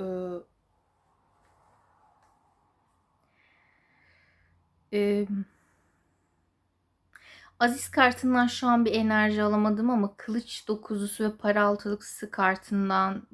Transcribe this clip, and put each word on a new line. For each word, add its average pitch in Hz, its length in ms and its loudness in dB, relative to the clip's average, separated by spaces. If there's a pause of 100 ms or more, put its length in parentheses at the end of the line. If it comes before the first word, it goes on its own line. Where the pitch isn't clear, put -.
e, 190 40 -8 (4000)
e, 202 340 0 (2250)
Aziz 240 300 0
kartından 247 560 2
şu 240 200 -4
an 240 180 4
bir 220 80 0
enerji 214 500 2
alamadım 214 480 2
ama 202 260 0
kılıç - 520 -8
dokuzlusu 208 560 -4
ve 214 120 -2
para 208 260 2
altılısı 208 680 -4
kartından 190 920 0 (120)